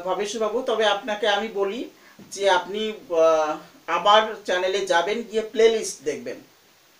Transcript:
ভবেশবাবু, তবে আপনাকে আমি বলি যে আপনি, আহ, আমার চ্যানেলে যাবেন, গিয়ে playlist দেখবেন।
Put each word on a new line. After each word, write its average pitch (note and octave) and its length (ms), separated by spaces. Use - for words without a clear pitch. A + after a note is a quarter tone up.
ভবেশবাবু, G#3 580
তবে A3 240
আপনাকে G#3 420
আমি G#3 200
বলি G3 420
যে G3 200
আপনি, G3 420
আহ, D#3+ 480
আমার G#3 480
চ্যানেলে F#3 420
যাবেন, G#3 360
গিয়ে G#3+ 200
playlist A3 600
দেখবেন। B2+ 380